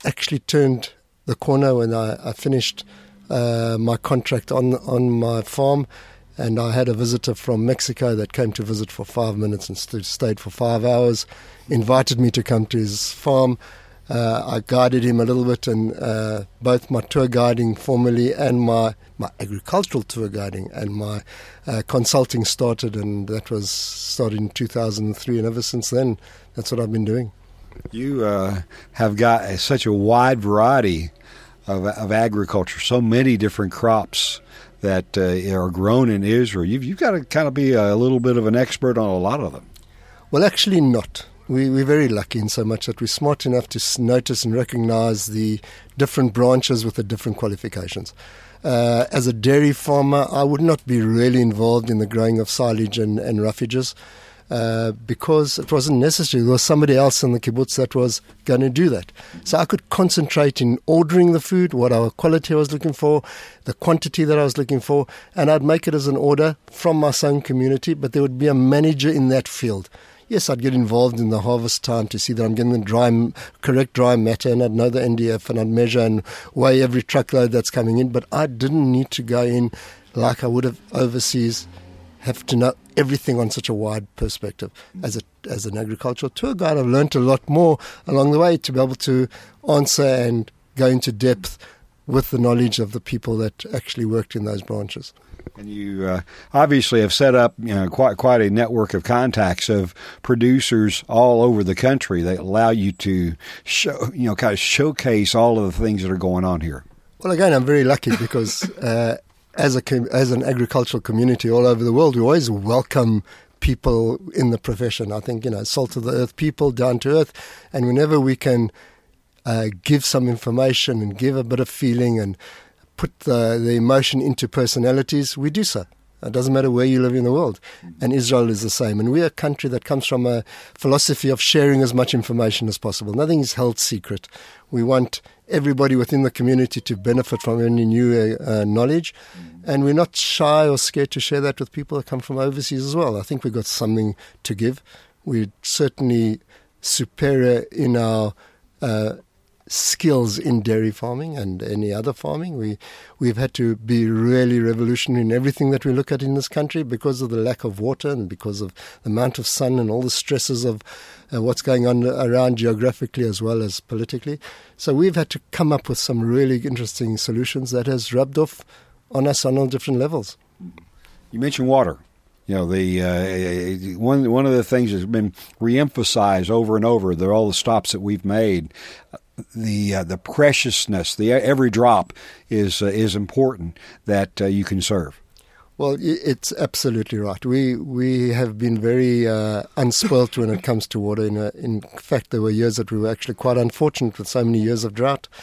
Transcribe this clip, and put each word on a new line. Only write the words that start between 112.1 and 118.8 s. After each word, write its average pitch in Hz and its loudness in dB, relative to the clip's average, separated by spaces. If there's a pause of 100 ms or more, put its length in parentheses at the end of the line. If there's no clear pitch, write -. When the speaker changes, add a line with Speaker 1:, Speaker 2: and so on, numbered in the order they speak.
Speaker 1:
we 117 4
always 131 4
welcome 110 2 (380)
people 120 0 (160)
in 131 2
the 117 0
profession. 110 -6
I 107 -6
think, 117 -6
you 127 -4
know, 107 -6
salt 131 -4
of 117 -6
the 123 -4
earth 127 -2
people, 147 0
down 123 0
to 147 2
earth, 151 0 (400)
and 123 0
whenever 147 2
we 131 2
can, 120 0 (720)